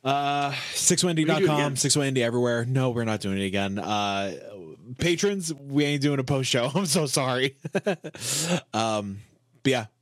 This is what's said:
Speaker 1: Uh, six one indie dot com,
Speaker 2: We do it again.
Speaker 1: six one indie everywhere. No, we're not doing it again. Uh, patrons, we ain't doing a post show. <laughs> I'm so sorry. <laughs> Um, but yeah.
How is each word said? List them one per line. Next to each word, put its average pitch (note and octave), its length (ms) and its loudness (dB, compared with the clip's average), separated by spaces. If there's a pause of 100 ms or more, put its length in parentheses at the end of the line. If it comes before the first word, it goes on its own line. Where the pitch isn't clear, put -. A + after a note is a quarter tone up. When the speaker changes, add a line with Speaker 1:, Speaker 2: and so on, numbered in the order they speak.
Speaker 1:
Uh, C#3+ 500 0 (200)
six - 280 2
one F3+ 140 2
indie D#3 100 2
dot D#3+ 120 4
com, D#3 60 2
Speaker 2:
We F3+ 40 4
do D3+ 60 4
it - 20 4
again. D3 220 2
Speaker 1:
six C3+ 180 2
one C#3 180 2
indie B2+ 100 2
everywhere. A#2+ 420 2
No, C3 240 2
we're A#2 160 0
not A2 160 0
doing G2 160 -2
it G2 80 -2
again. G2 340 -2
Uh, G2 540 -2 (640)
patrons, F3 540 0
we C#3 320 0
ain't C#3+ 160 0
doing C#3+ 180 2
a C3 60 0
post C3+ 240 0
show. B2 220 2
<laughs> C3+ 40 -4
I'm F#3+ 100 2
so D#3 200 2
sorry. C3 500 0 (180)
<laughs> F#3+ 140 -2 (880)
Um, G#2+ 460 0 (440)
but C#3 80 4
yeah. A#2+ 140 0 (160)